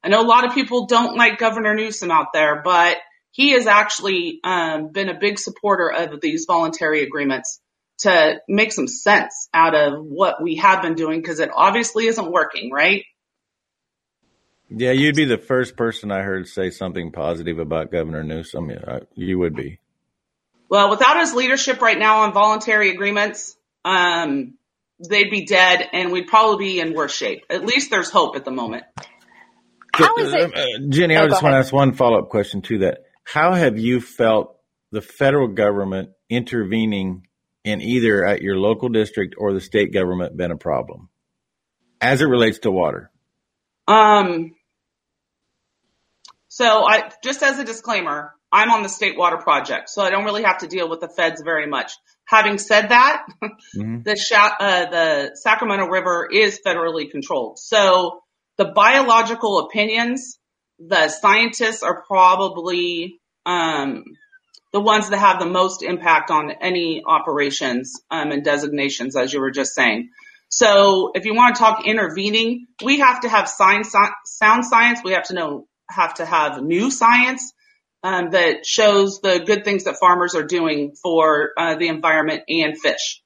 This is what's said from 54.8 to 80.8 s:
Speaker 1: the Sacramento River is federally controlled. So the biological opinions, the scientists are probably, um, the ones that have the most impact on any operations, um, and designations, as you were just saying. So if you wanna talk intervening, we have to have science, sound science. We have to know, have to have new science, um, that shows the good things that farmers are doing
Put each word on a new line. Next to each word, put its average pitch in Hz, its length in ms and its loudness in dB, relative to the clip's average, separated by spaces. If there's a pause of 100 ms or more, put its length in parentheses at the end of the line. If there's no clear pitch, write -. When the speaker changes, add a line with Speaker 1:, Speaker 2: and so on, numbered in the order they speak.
Speaker 1:
the 160 460 0
Sacramento 202 520 -2
River 180 440 -2
is 202 340 2
federally 165 460 -4
controlled. 135 480 -6
So 185 640 2 (360)
the 196 80 2
biological 226 920 4
opinions, 226 800 -4 (400)
the 165 300 0
scientists 220 760 0
are 185 200 -4
probably, 180 1160 0 (260)
um, 160 580 -2 (720)
the 202 60 2
ones 208 300 2
that 202 80 0
have 190 220 4
the 180 60 -2
most 185 380 0
impact 170 480 0
on 147 200 -2 (100)
any 170 440 -4
operations, 143 1040 -4
um, 151 220 -4
and 143 120 -4
designations, 143 720 -4
as 131 180 0
you 143 80 -2
were 135 100 -2
just 135 240 -4
saying. 120 340 -2 (400)
So 202 640 4
if 190 120 -4
you 214 100 -2
wanna 240 200 4
talk 220 300 2
intervening, 214 840 -2 (160)
we 277 160 0
have 247 220 2
to 233 80 -4
have 214 200 2
science, 208 440 0 (320)
sound 226 400 2
science. 240 380 2
We 190 80 -4
have 180 140 0
to - 80 -10
know, 156 340 -6 (220)
have 170 260 -2
to 170 100 -8
have 151 380 -2
new 175 260 0
science, 247 640 0 (500)
um, 180 280 -4
that 175 340 0
shows 202 560 2
the 185 180 2
good 202 260 -2
things 196 200 -2
that - 140 -6
farmers 180 360 4
are 156 80 -2
doing 151 580 -2